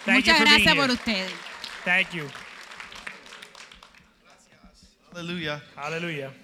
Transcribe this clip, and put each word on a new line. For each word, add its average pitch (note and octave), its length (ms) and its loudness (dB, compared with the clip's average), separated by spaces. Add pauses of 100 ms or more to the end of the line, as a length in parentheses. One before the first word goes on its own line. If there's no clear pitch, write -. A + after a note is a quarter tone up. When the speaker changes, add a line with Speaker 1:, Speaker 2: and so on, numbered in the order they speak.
Speaker 1:
Thank G3+ 220 4
you E4 60 6
Speaker 2:
Muchas D#4+ 60 8
Speaker 1:
for D4 60 6
being D4 200 8
Speaker 2:
gracias D#4 100 6
por C#4+ 120 2
Speaker 1:
here. B3 60 2
Speaker 2:
ustedes. F#3+ 400 -4 (520)
Speaker 1:
Thank F3+ 280 0
you. D3+ 160 -6 (2750)
Speaker 3:
Aleluya. E3 480 -6 (140)
Speaker 1:
Aleluya. D3 560 -6 (120)